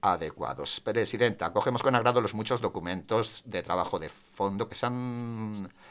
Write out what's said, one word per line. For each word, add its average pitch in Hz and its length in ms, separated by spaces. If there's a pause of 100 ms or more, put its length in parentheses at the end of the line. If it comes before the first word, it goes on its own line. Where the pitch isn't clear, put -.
adecuados. 78 760
Presidenta, 110 680
acogemos 117 360
con 135 100
agrado 120 280
los 104 120
muchos 107 280
documentos 95 840
de 92 160
trabajo 87 380
de 78 100
fondo 98 580
que - 80
se 123 120
han 117 840 (200)